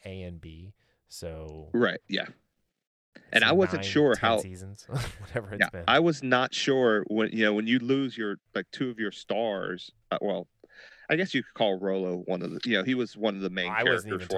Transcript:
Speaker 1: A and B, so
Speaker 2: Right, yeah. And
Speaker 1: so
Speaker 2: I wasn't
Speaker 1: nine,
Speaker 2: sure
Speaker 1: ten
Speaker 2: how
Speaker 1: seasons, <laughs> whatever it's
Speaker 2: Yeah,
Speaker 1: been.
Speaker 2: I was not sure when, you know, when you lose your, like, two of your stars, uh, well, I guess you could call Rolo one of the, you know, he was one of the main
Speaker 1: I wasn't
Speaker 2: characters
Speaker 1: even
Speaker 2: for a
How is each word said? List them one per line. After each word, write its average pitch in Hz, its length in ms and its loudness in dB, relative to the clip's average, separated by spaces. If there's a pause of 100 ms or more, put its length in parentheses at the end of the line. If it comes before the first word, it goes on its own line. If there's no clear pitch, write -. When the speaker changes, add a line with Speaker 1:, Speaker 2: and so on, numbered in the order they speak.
Speaker 1:
A 95 180 -10
and 87 180 -10
B, 82 340 -16 (340)
so 78 640 -12
Speaker 2:
Right, 117 360 2
yeah. - 180 -4 (1040)
And 113 100 4
Speaker 1:
so 113 60 4
Speaker 2:
I 139 40 6
wasn't 170 300 2
Speaker 1:
nine, 98 80 -4
Speaker 2:
sure 143 240 6
Speaker 1:
ten - 60 -2 (100)
Speaker 2:
how 113 80 4
Speaker 1:
seasons, 95 480 -10
<laughs> - 20 -20
whatever - 640 -6
it's 104 80 0
Speaker 2:
Yeah, 101 100 0
Speaker 1:
been. 87 180 -8
Speaker 2:
I 127 100 6
was 160 240 4
not 127 320 2
sure 123 540 4
when, 110 240 2
you 110 120 2
know, 107 80 4
when 107 140 0
you 123 140 4
lose 127 360 0
your, 104 200 -4 (180)
like, 98 160 -4
two 131 200 -4
of 110 100 -10
your 104 100 -2
stars, 98 800 -4 (220)
uh, - 80 0
well, 90 260 -2 (640)
I 156 60 2
guess 185 180 -2
you 127 80 2
could - 120 -12
call 98 260 2
Rolo 95 460 0
one 92 160 -2
of 92 100 -6
the, 85 120 -8
you 117 120 2
know, 92 80 2
he 131 100 0
was 120 220 -4
one 104 180 0
of 98 60 -8
the 95 100 -2
main 90 220 -4
Speaker 1:
I 110 100 0
wasn't 110 40 4
Speaker 2:
characters 90 200 2
Speaker 1:
even 101 140 -4
Speaker 2:
for 92 40 -10
a 90 140 -12